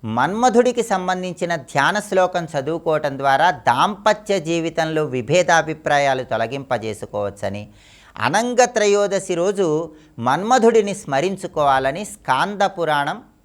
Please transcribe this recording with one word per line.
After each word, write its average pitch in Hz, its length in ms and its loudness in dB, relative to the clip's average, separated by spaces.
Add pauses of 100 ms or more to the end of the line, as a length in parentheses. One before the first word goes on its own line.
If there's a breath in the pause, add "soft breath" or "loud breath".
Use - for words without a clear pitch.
మన్మధుడికి 220 760 2
సంబంధించిన 185 720 -4
ధ్యాన 151 420 0
శ్లోకం 180 460 0
చదువుకోవటం 151 760 -4
ద్వారా 139 320 4
దాంపత్య 196 920 0
జీవితంలో 160 640 -2
విభేదాభిప్రాయాలు 147 1160 0
తొలగింపజేసుకోవచ్చని, 107 1500 -6 (500 soft breath)
అనంగ 226 460 2
త్రయోదశి 202 720 2
రోజు 170 560 0 (280 loud breath)
మన్మధుడిని 208 760 2
స్మరించుకోవాలని 147 1080 0
స్కాంద 185 580 -2
పురాణం 170 600 -2 (220)